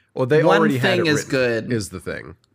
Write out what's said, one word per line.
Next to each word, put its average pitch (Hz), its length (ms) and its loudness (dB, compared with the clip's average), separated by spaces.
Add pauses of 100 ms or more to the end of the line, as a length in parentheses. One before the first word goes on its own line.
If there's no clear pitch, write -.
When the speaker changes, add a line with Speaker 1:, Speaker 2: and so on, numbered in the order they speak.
(140)
Speaker 1:
Well, 131 120 -2
they 151 180 4
Speaker 2:
one 185 160 4
Speaker 1:
already 208 180 2
had 151 200 2
Speaker 2:
thing 175 80 0
Speaker 1:
it 156 40 2
Speaker 2:
is 147 100 2
Speaker 1:
written, - 100 -8 (400)
Speaker 2:
good. - 20 -8
Speaker 1:
is 110 180 -2
the 92 120 -12
thing. 73 340 -12 (200)